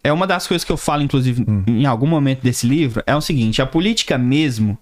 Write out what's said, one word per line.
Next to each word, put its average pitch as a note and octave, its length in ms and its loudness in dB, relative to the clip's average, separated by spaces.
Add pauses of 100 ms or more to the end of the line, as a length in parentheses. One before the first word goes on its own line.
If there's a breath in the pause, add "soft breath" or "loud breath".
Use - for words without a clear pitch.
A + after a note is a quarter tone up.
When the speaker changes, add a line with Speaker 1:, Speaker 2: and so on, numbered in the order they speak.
Speaker 1:
é D3 100 0
uma F3+ 140 0
das F3+ 200 -2
coisas F3 180 -2
que - 80 -4
eu D3+ 40 0
falo, D3 260 -2
inclusive, B2+ 440 0
Speaker 2:
Hum. G#2 200 0
Speaker 1:
em A#2+ 200 2
algum B2 200 0
momento C#3 360 0
desse A#2+ 240 0
livro, C3+ 400 0
é C3 80 2
o D3 60 0
seguinte, A#2+ 400 0
a C3+ 60 0
política F3+ 520 0
mesmo B2 640 0